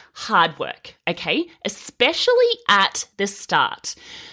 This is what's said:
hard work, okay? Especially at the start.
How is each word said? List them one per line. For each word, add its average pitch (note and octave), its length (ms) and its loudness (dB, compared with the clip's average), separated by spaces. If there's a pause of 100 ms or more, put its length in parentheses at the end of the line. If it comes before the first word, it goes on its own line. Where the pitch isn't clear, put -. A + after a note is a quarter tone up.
(140)
hard E3 440 0
work, - 380 -10 (120)
okay? B3+ 380 -2 (180)
Especially A#4 960 2 (100)
at G3+ 400 2 (100)
the G3 100 -2
start. - 680 -2 (400)